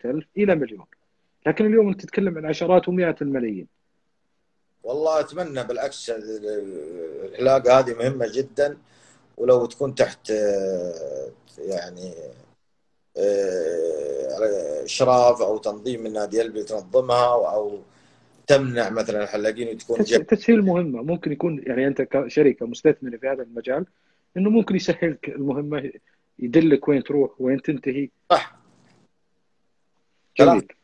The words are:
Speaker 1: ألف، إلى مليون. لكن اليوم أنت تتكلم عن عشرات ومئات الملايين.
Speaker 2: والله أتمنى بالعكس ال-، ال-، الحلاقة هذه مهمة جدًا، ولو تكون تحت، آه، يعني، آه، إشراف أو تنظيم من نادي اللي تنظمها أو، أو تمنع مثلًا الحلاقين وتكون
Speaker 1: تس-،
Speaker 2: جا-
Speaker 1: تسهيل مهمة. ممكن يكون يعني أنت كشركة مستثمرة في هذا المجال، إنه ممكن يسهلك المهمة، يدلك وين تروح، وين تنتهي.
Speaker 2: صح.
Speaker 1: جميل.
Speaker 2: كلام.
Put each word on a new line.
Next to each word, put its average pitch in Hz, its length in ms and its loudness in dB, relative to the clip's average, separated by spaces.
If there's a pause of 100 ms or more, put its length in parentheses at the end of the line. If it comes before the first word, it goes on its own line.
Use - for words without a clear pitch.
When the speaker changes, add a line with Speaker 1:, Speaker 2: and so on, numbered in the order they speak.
Speaker 1:
ألف، 143 220 -6 (100)
إلى 196 180 2
مليون. 113 300 -6 (640)
لكن 160 180 2
اليوم 214 240 4
أنت 190 120 -4
تتكلم 185 360 -4
عن 156 80 -10
عشرات 175 440 2
ومئات 175 320 -2
الملايين. 117 460 -4 (1160)
Speaker 2:
والله 151 360 0
أتمنى 147 440 -6
بالعكس 123 460 -6
ال-، 107 360 -8
ال-، 87 800 -10
الحلاقة 127 540 4
هذه 120 140 0
مهمة 123 400 -2
جدًا، 139 440 -2 (600)
ولو 120 280 4
تكون 131 300 -6
تحت، - 360 -2
آه، 90 1000 -2 (260)
يعني، 90 560 -10 (1040)
آه، 82 1700 -2
إشراف 123 560 4
أو 107 160 0
تنظيم 110 460 -6
من 110 100 -8
نادي 104 280 -2
اللي 107 220 -4
تنظمها 120 680 2
أو، 113 160 2
أو 104 300 -4 (680)
تمنع 123 420 2
مثلًا 107 340 -2
الحلاقين 110 520 -4
وتكون - 240 -6
Speaker 1:
تس-، 208 100 0
Speaker 2:
جا- 226 80 4
Speaker 1:
تسهيل 220 440 4
مهمة. 170 400 0
ممكن 160 300 -4
يكون 147 360 -4
يعني 131 200 0
أنت 139 140 -2
كشركة 135 640 2
مستثمرة 120 520 -2
في 131 100 -6
هذا 131 160 -4
المجال، 123 420 -6 (520)
إنه 196 120 2
ممكن 214 260 4
يسهلك 165 540 -2
المهمة، 143 640 -6 (480)
يدلك 147 480 4
وين 139 160 2
تروح، 143 360 0
وين 131 220 0
تنتهي. 139 480 -4 (200)
Speaker 2:
صح. - 260 2 (1800)
Speaker 1:
جميل. 147 240 6
Speaker 2:
كلام. - 60 -14 (160)